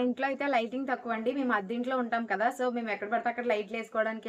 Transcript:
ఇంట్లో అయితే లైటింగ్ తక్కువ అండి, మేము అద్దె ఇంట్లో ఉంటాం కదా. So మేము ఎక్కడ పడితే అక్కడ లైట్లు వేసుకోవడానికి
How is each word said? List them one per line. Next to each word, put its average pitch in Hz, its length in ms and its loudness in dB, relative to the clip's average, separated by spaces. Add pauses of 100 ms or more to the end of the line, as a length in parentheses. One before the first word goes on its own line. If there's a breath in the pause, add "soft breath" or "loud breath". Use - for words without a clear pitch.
ఇంట్లో 247 200 0
అయితే 277 180 -2 (100)
లైటింగ్ 254 360 0
తక్కువ 240 240 -2
అండి, 226 220 0
మేము 254 180 2
అద్దె 202 220 0
ఇంట్లో 254 260 0
ఉంటాం 233 280 0
కదా. 202 140 2 (120)
So 254 80 0 (100)
మేము 233 180 -2
ఎక్కడ 202 200 -4
పడితే 233 180 2
అక్కడ 233 220 -4
లైట్లు 208 260 -2
వేసుకోవడానికి 220 500 -2